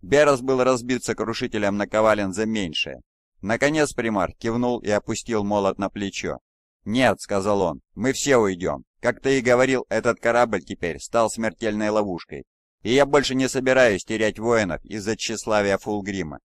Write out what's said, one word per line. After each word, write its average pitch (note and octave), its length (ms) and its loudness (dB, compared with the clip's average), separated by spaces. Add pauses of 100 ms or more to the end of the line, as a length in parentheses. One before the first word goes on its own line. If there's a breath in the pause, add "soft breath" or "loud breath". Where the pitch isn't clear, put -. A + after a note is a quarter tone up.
Берос C#3 400 4
был C3 240 2
разбит B2 400 0
сокрушителем G#2+ 720 -2
наковален G#2 560 2
за G#2+ 140 -2
меньшее. F2 560 -4 (400)
Наконец C#3+ 500 0
примарх G2+ 440 -2
кивнул A#2+ 420 -2
и - 100 -8
опустил G#2 560 -2
молот G2+ 340 0
на G2 120 -4
плечо. F#2+ 480 -6 (480)
«Нет», — A2 360 2
сказал G2+ 380 0
он, — E2 220 -2 (120)
«мы B2+ 200 -2
все C#3 240 2
уйдем. F2 460 -2 (160)
Как A#2+ 200 -2
ты C3+ 180 2
и B2 40 -2
говорил, B2 480 2
этот A2+ 300 0
корабль A#2 420 2
теперь E2+ 360 -8
стал A2+ 300 0
смертельной G#2+ 600 -4
ловушкой. F#2+ 540 -4 (380)
И A2 120 -2
я C#3 100 6
больше C#3 300 2
не C3 140 0
собираюсь B2+ 560 2
терять G#2+ 340 -2
воинов G#2+ 480 0
из-за G#2 300 -4
тщеславия G#2+ 600 0
Фулгрима. G2 640 -6 (160)